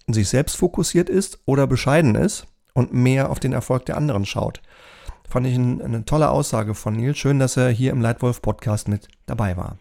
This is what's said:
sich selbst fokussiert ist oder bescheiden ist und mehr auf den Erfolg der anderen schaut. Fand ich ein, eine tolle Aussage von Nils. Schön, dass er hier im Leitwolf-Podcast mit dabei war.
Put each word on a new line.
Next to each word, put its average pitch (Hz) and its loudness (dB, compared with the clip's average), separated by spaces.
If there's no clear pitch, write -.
sich 107 2
selbst 135 0
fokussiert 175 0
ist - -2
oder 135 2
bescheiden 131 2
ist 143 0
und 127 2
mehr 131 2
auf 139 -4
den 131 -2
Erfolg 127 -2
der - -4
anderen 113 -2
schaut. - -4
Fand 127 -2
ich 127 0
ein, 123 0
eine 113 -6
tolle 147 2
Aussage 117 -2
von 107 -4
Nils. 123 -2
Schön, 139 2
dass 131 0
er 127 2
hier 123 0
im 139 0
Leitwolf-Podcast 113 -2
mit 104 -4
dabei 101 -4
war. - -10